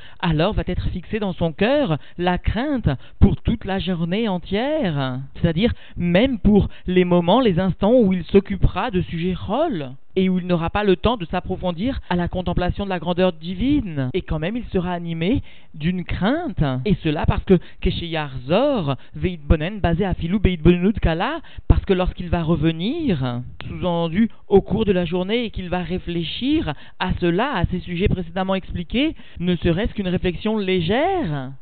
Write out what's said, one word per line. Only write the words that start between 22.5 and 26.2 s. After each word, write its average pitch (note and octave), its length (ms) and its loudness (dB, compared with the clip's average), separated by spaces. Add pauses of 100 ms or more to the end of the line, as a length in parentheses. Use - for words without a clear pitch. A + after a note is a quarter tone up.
sous-entendu E3+ 640 0 (200)
au G3+ 120 8
cours G3+ 240 0
de F#3 80 2
la F3+ 140 2
journée, F#3+ 400 -2
et G3 40 -6
qu'il F3+ 200 -6
va F3+ 80 0
réfléchir F3 960 -2 (240)